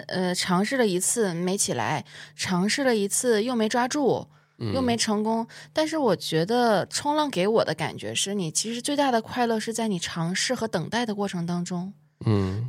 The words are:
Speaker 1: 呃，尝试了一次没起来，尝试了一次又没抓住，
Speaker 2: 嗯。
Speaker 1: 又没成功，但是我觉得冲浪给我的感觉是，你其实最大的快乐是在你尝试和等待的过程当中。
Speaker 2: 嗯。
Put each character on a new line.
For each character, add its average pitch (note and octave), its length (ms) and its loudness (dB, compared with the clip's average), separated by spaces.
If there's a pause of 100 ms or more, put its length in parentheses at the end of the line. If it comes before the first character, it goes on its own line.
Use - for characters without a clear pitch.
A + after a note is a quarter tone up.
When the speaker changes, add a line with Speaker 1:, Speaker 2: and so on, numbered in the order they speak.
Speaker 1:
呃， F3+ 280 -2
尝 F#3 300 2
试 C4+ 100 -2
了 B3 100 4
一 F3+ 140 2
次 G3 340 0
没 F3+ 240 0
起 - 140 0
来， A#2+ 320 0 (320)
尝 F#3 320 0
试 C#4 160 0
了 B3+ 100 4
一 G3+ 140 2
次 A3 340 2
又 B3 140 -2
没 A3 140 2
抓 B3 180 2
住， B3 400 0 (300)
Speaker 2:
嗯。 - 160 -4
Speaker 1:
又 C4 80 0
没 A#3 160 2
成 G#3+ 260 0
功， A3+ 240 0 (240)
但 D#4 160 2
是 D#4+ 100 -2
我 B3+ 160 4
觉 D#3+ 320 0
得 A3 420 2
冲 - 280 -2
浪 D4+ 140 0
给 F3+ 180 0
我 A3 160 4
的 - 100 0
感 C#3 240 -4
觉 G#2 160 -8
是， G3 200 -2
你 F3+ 180 -2
其 A3 220 -2
实 A#3+ 80 -6
最 D4 120 -2
大 C#4+ 160 4
的 A#3 120 2
快 A#3+ 260 -2
乐 A3+ 100 0
是 A3 160 -4
在 A3+ 140 -2
你 G3+ 100 0
尝 E3+ 380 -4
试 - 180 0
和 A3+ 140 -2
等 F#3 220 -2
待 A#3+ 160 0
的 G#3+ 100 -2
过 G3+ 100 -2
程 F3 200 -4
当 F3 180 -2
中。 F3+ 300 -6 (320)
Speaker 2:
嗯。 G2+ 440 2